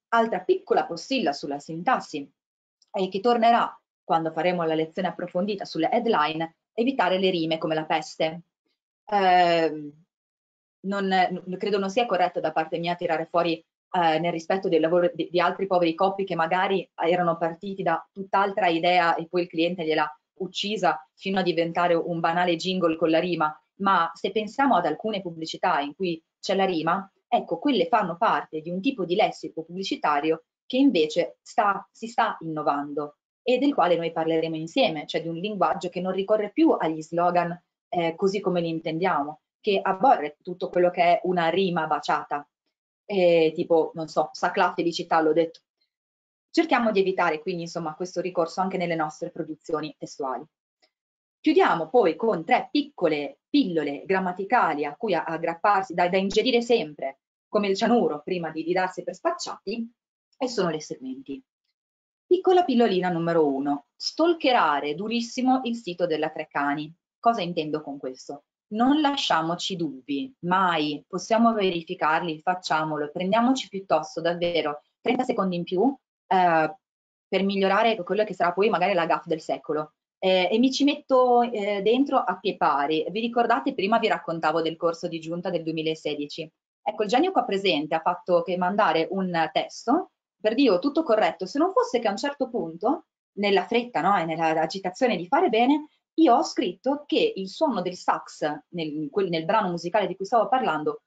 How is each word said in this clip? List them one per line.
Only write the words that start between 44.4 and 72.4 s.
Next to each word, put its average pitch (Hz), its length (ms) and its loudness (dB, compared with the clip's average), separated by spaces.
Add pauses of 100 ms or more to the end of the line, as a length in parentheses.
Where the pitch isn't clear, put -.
felicità", 170 460 0
l'ho 156 140 4
detto. 165 260 0 (880)
Cerchiamo 247 420 2
di 196 100 4
evitare 180 400 0
quindi, 175 220 -6
insomma, 165 320 -8
questo 175 260 -6
ricorso 175 400 -4
anche 190 160 -2
nelle 170 180 -2
nostre 160 340 -6
produzioni 156 680 -8
testuali. 135 480 -8 (960)
Chiudiamo 247 480 4
poi 196 260 4
con 196 300 -2
tre - 260 0
piccole 156 680 -2 (100)
pillole 151 560 0
grammaticali 185 800 0
a 143 100 -8
cui 214 180 -2
a-, 156 120 0
aggrapparsi, 165 680 0
da, 180 140 2
da 185 100 2
ingerire 214 440 2
sempre, 151 580 -2 (300)
come 208 180 0
il 196 80 0
cianuro, 208 480 2
prima 170 280 -4
di, 160 120 -6
di 165 80 -4
darsi 185 320 -2
per 185 120 -8
spacciati, 233 760 -6 (460)
e 254 100 -2
sono 196 220 0
le 156 100 -4
seguenti. 135 640 -12 (840)
Piccola 370 380 4
pillolina 214 460 2
numero 165 360 2
uno, 143 500 -2
stalkerare 202 1000 2
durissimo 233 680 -2
il 233 100 -4
sito 175 320 -4
della 156 220 -2
Treccani. 151 640 -4 (280)
Cosa 233 220 2
intendo 156 400 -4
con 139 180 -12
questo? 135 460 -12 (280)
Non 262 280 2
lasciamoci 180 760 -2
dubbi, 135 640 -6
mai, 170 680 0
possiamo 226 460 2
verificarli, 170 880 -2